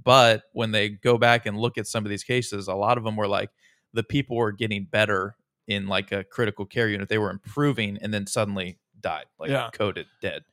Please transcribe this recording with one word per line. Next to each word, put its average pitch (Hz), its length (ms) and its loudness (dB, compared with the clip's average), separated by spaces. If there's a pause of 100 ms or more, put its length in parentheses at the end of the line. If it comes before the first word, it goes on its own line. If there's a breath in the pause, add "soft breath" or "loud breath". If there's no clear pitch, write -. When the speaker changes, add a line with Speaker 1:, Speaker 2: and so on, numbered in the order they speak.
Speaker 1:
But 120 400 8 (100)
when 113 200 -4
they 107 180 2
go 120 260 2
back 117 300 4
and 104 120 -4
look 117 200 -2
at 107 80 -6
some 110 180 -4
of 104 60 -4
these 101 140 -6
cases, 117 440 -4
a 95 60 -2
lot 107 240 2
of 113 60 -8
them 107 120 -4
were 107 120 0
like, 101 220 -2 (440)
the 110 80 -2
people 135 340 -2
were 110 160 2
getting 101 320 -4
better 101 520 0 (320)
in, 101 180 -4
like, 98 260 -2
a 98 120 -2
critical 104 420 -4
care 113 220 0
unit. 98 200 -4
They 110 100 0
were 104 120 -2
improving 110 720 -2
and 104 100 -6
then 101 140 -4
suddenly 98 520 -4 (220)
died, 78 260 -6 (120)
like, 80 120 -6
Speaker 2:
Yeah. 131 220 -2
Speaker 1:
coded 92 340 -4 (140)
dead. 80 220 -6 (100)